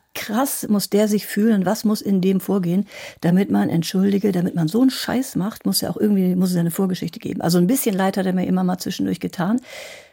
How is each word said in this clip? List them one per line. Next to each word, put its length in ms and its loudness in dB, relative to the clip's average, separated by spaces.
krass 540 -4
muss 220 0
der 180 4
sich 200 0
fühlen 340 2
und 40 -2
was 200 0
muss 160 2
in 180 0
dem 220 2
vorgehen, 440 0
damit 280 2
man, 200 2
entschuldige, 640 2
damit 200 0
man 140 0
so 140 0
einen 80 6
Scheiß 480 -4
macht, 280 -4
muss 140 0
ja 100 -2
auch 60 -6
irgendwie, 400 2
muss 140 2
es 60 -2
ja 40 2
eine 120 0
Vorgeschichte 480 -4
geben.“ 220 -8
Also 160 2
ein 100 4
bisschen 280 0
Leid 220 0
hat 80 0
er 80 0
mir 140 0
immer 180 0
mal 140 -2
zwischendurch 420 -4
getan. 400 -2